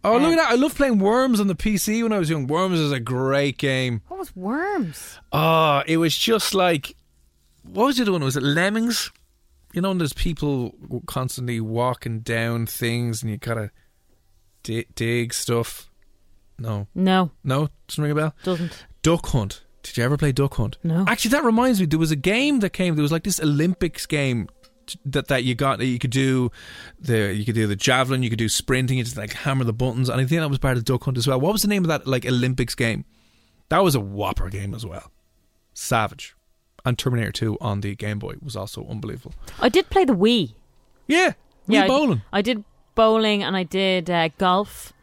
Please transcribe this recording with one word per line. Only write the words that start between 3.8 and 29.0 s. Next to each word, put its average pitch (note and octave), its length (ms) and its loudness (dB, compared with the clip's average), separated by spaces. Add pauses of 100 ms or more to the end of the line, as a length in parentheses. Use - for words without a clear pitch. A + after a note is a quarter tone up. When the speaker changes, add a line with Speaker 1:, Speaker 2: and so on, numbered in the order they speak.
Speaker 2:
What F#4 100 -12
was - 160 -12
Worms? B3 840 -4 (120)
Speaker 1:
Oh, D#3 560 2
it D#3+ 120 2
was E3 180 2
just - 380 0
like, F3 420 0 (680)
what G#3 220 0
was C#4 100 2
the B3+ 60 2
other G3+ 100 2
one? D#3+ 120 0
Was C3 120 0
it C3 60 -2
Lemmings? G3+ 680 0 (600)
You F3 100 -2
know, F#3+ 80 0
when F#3 80 0
there's D3+ 160 -2
people C#3+ 560 -2 (120)
w-, - 240 -8
constantly B2 540 -4
walking A2+ 600 -2
down A#2 460 -2
things A#2 560 -2
and A2 80 -4
you G#2 60 -6
gotta A2+ 340 -6 (920)
di-, A2+ 320 -4
dig A#2 400 -2
stuff. - 560 -4 (680)
No. G#2+ 360 -6
Speaker 2:
No. F#3 360 4 (140)
Speaker 1:
No? C#3+ 240 0 (180)
Doesn't - 160 -6
ring D3 100 0
a D3 40 0
bell? D3+ 260 0
Speaker 2:
Doesn't. F3 440 -4 (160)
Speaker 1:
Duck E3 260 2
Hunt. G#2 340 -2 (200)
Did - 160 -12
you A#2 60 2
ever C#3+ 120 2
play C#3+ 160 2
Duck C#3 220 0
Hunt? A#2+ 280 -2
Speaker 2:
No. E3+ 260 0
Speaker 1:
Actually, A3+ 240 0
that D4 120 2
reminds A#3 340 4
me. F#3 80 2
There D#3 120 2
was D#3+ 120 2
a D#3 60 2
game A#3+ 440 2
that F#3+ 100 0
came. F3+ 260 0
There D3+ 60 2
was, D3 100 2
like, E3 120 -2
this F#3+ 160 -2
Olympics D#3 640 0
game C3+ 440 -2 (380)
t-, - 200 -14
that, C#3 220 -4
that B2+ 160 2
you B2+ 100 0
got, C3 240 0
that A#2+ 80 0
you B2 120 0
could A#2+ 120 -2
do C3 400 2 (480)
the, G#2+ 340 0
you G#2 140 -2
could A#2 80 -2
do A2 120 2
the G2+ 100 0
javelin, C3 460 2
you A#2+ 60 0
could A2 100 -2
do A2+ 120 0
sprinting, B2+ 480 0
you A#2+ 60 -2